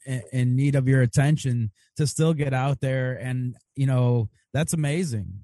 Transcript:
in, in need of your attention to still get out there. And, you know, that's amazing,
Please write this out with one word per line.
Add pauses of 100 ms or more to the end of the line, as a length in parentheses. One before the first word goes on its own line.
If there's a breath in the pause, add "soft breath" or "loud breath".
in, (100)
in
need
of
your
attention (260 soft breath)
to
still
get
out
there.
And, (200)
you
know, (240)
that's
amazing,